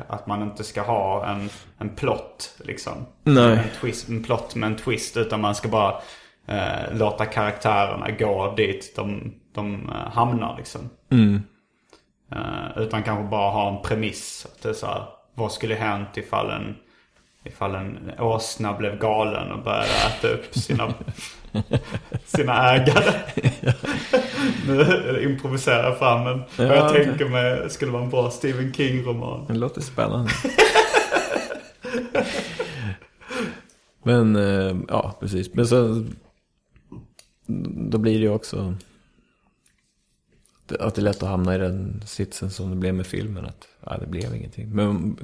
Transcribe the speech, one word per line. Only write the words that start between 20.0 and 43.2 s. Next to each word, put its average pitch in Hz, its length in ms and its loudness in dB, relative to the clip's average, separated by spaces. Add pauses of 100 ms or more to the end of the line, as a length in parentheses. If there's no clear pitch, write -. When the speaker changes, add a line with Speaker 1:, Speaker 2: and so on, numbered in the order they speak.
Speaker 1:
äta 113 100 0
upp - 280 -2
sina, - 380 0 (640)
<laughs> - 640 -4
sina 127 480 4
ägare? 139 400 4 (340)
<laughs> - 260 2 (920)
Nu 139 560 4
improviserar 131 600 2
jag 127 160 2
fram 123 280 4
en, 127 120 -2
Speaker 2:
Ja, 127 60 -8 (220)
Speaker 1:
vad 139 100 8
jag 147 120 8
Speaker 2:
okej. 147 160 8
Speaker 1:
tänker 135 240 0
mig 127 400 2
skulle 127 220 -4
vara 120 120 -2
en 123 60 -2
bra 123 200 2
Stephen 131 440 -2
King-roman. 127 760 -2
Speaker 2:
Det 117 60 -2
låter 120 280 -2
spännande. 110 540 -2
<laughs> - 60 -6 (3500)
Men, 117 320 6
eh, 98 400 2 (120)
ja, 104 320 -2
precis. 95 340 -4
Men 120 140 4
så, 113 380 4 (1800)
då 110 80 0
blir 110 160 4
det 110 120 4
ju 107 40 4
också 104 300 -2
att 95 260 -4 (1800)
det, - 180 -6
att 107 100 0
det 104 60 0
är - 20 2
lätt 101 200 2
att 92 60 -2
hamna 92 260 2
i - 20 2
den 95 480 -2
sitsen - 460 -6
som 95 180 -6
det 92 60 -4
blev 92 180 0
med 92 140 0
filmen, 95 380 -6